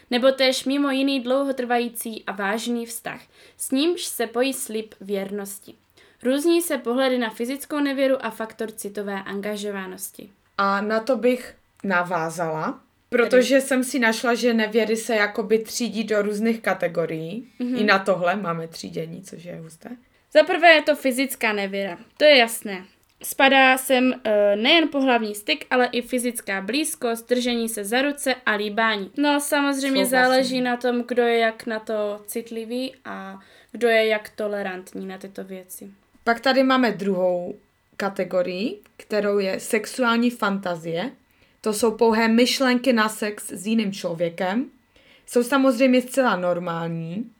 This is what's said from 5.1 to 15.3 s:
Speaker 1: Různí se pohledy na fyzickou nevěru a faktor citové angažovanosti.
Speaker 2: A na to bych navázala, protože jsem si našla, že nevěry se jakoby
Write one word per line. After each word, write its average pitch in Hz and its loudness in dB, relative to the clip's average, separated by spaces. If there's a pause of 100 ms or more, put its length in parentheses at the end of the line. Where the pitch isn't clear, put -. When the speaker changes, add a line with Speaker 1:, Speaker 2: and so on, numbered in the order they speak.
Speaker 1:
Různí 311 2
se 294 -4
pohledy 254 0
na 226 -2
fyzickou 262 -6
nevěru 269 2
a 220 -6
faktor 220 -8
citové 202 -8
angažovanosti. 196 -8 (280)
Speaker 2:
A 196 2
na 214 0
to 240 0
bych 247 0 (300)
navázala, 170 -2 (280)
protože 240 4
jsem 262 0
si 269 -4
našla, 233 2
že 233 2
nevěry 220 2
se 220 -2
jakoby 208 0